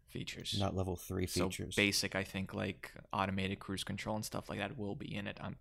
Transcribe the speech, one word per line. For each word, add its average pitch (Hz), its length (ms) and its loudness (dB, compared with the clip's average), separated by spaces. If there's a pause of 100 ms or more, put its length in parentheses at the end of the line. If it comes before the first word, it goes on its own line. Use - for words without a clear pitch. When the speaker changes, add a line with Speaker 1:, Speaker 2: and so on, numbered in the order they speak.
Speaker 1:
features. - 500 -4
Speaker 2:
Not 95 160 4
level 92 220 2
three 92 320 0
Speaker 1:
So - 200 4
Speaker 2:
features. 92 280 -4
Speaker 1:
basic, 101 400 6
I 98 80 2
think, 95 280 -4
like, 98 400 -2 (200)
automated 95 480 2
cruise 95 240 -4
control 107 320 -2
and 107 80 -2
stuff - 240 -4
like 101 100 -4
that 101 180 -2
will 101 200 -2
be - 180 -6
in 101 140 -4
it. 98 120 -6
I'm, 101 200 -6